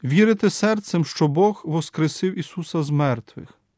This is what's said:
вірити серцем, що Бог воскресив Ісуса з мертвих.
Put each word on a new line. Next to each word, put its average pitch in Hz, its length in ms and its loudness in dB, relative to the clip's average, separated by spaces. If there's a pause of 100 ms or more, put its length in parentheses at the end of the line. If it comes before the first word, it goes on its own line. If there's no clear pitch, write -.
вірити 208 460 4
серцем, 202 540 0
що - 240 0
Бог 196 360 0
воскресив 160 760 -4
Ісуса 165 440 -6
з 143 80 -4
мертвих. 143 680 -2 (200)